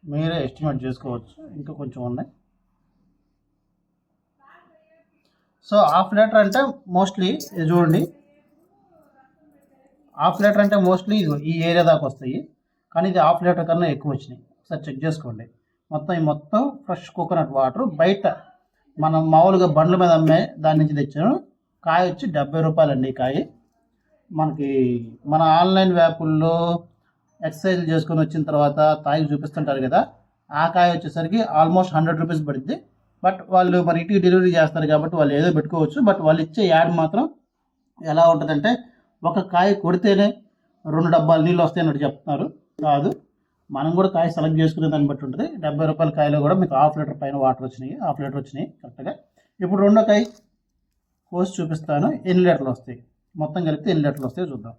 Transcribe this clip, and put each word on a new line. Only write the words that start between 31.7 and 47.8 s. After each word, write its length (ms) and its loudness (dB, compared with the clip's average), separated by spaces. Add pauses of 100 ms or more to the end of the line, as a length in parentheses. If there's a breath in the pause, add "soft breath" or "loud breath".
హండ్రెడ్ 280 0
రూపీస్ 240 -4
పడుద్ది. 280 -6 (480)
But 140 2 (180)
వాళ్ళు 220 4 (100)
మరి 140 0
ఇంటికి 240 0
డెలివరీ 300 4
చేస్తారు 380 0
కాబట్టి 260 0
వాళ్ళు 200 2
ఏదో 180 2
పెట్టుకోవచ్చు. 400 -2 (100)
But 200 2
వాళ్ళు 180 4
ఇచ్చే 180 -4 (100)
యాడ్ 180 4 (100)
మాత్రం 220 0 (880)
ఎలా 120 4 (100)
ఉంటుందంటే, 380 0 (580 loud breath)
ఒక 140 -2 (100)
కాయ 160 4 (140)
కొడితేనే 440 2 (680)
రెండు 200 0
డబ్బాలు 320 4
నీళ్ళు 180 2
వస్తాయన్నట్టు 400 -2
చెప్తున్నారు. 420 -6 (400)
కాదు, 240 0 (640)
మనం 240 -4
కూడా 160 2
కాయ 120 2 (100)
సెలెక్ట్ 240 0
చేసుకునే 320 0
దాన్ని 180 0
బట్టి 160 -10
ఉంటుంది. 200 -6 (180)
డెబ్బై 260 -4
రూపాయల 260 -2
కాయలో 280 0
కూడా 160 2
మీకు 180 -2
హాఫ్ 200 2
లీటర్ 220 -8
పైన 140 -8 (100)
వాటర్ 220 -2
వచ్చినాయి, 260 -14 (100)